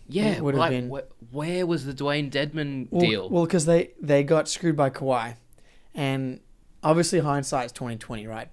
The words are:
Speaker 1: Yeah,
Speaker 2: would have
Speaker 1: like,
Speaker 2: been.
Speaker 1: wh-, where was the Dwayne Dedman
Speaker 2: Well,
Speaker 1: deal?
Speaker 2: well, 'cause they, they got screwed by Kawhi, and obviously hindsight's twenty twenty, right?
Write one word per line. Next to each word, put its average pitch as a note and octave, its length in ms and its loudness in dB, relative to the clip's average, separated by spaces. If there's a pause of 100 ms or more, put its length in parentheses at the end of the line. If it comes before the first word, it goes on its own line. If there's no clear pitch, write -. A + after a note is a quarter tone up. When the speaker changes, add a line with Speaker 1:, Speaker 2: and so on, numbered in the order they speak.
Speaker 1:
Yeah, F#3+ 320 2
Speaker 2:
would C#3 140 0
have C#3+ 60 4
Speaker 1:
like, E3 100 4
Speaker 2:
been. B2 200 -2
Speaker 1:
wh-, B2+ 440 -12
where F3+ 320 -2
was D#3+ 200 0
the C#3 80 -6
Dwayne C#3+ 360 -2
Dedman C#3+ 600 -4
Speaker 2:
Well, F3 100 0
Speaker 1:
deal? G#2+ 300 2
Speaker 2:
well, E3+ 160 2
'cause E3 180 2
they, E3+ 260 4 (100)
they C#3+ 220 4
got D3+ 260 2
screwed E3 280 0
by C#3 140 2
Kawhi, A#2+ 460 -2 (580)
and C3+ 440 -4 (460)
obviously E3 360 4
hindsight's C#3 520 -2
twenty A#2+ 240 -8
twenty, A2 300 -10
right? A2 260 -10